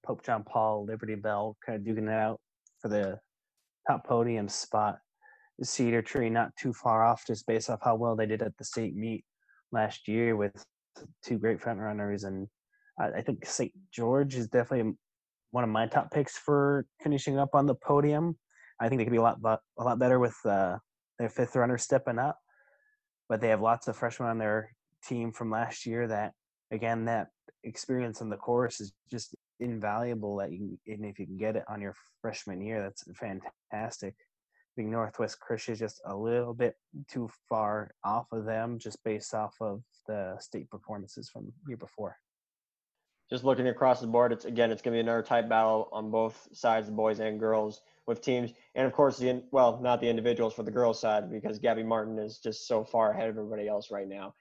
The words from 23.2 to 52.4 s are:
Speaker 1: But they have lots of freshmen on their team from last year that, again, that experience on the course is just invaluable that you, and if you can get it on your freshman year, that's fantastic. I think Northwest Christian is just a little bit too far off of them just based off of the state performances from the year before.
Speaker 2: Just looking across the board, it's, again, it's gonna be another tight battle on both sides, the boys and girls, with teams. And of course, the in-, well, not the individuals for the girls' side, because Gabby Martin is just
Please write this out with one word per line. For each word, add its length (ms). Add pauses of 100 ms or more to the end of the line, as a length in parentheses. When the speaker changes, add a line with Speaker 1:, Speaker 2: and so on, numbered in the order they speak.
Speaker 1:
But 120
they 80
have 120
lots 260
of 100
freshmen 320
on 100
their 340 (320)
team 280
from 180
last 360
year 220
that, 240 (400)
again, 340
that 220 (360)
experience 560
on 80
the 80
course 440
is 120 (180)
just 240 (260)
invaluable 760
that 160
you, 340
and 180
if 140
you 80
can 120
get 180
it 120
on 120
your 140 (260)
freshman 400
year, 220
that's 220 (120)
fantastic. 1000
I 580
think 140
Northwest 500
Christian 320
is 60
just 260
a 100
little 380
bit 220 (340)
too 220 (180)
far 440 (120)
off 280
of 120
them 340
just 260
based 280
off 280
of 220 (240)
the 320
state 300
performances 640
from 160
the 60 (160)
year 100
before. 380 (1120)
Speaker 2:
Just 120
looking 260
across 320
the 60
board, 260
it's, 120
again, 260
it's 120
gonna 120
be 60
another 220
tight 260
battle 440
on 180
both 420
sides, 360
the 40
boys 280
and 200
girls, 400 (260)
with 140
teams. 320 (240)
And 100
of 60
course, 260
the 120
in-, 200
well, 320
not 180
the 80
individuals 460
for 80
the 80
girls' 300
side, 280
because 300
Gabby 240
Martin 380
is 180
just 300